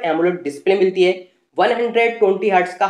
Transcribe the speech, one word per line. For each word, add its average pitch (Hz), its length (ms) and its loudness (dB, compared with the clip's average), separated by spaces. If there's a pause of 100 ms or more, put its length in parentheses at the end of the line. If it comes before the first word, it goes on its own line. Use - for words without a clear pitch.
एमोलेड 170 380 0
डिस्प्ले 165 320 -2
मिलती 185 280 2
है, 185 80 4 (460)
वन 202 160 2
हंड्रेड 233 460 0
ट्वेंटी 196 300 0
हर्ट्ज 185 240 0
का 190 160 -2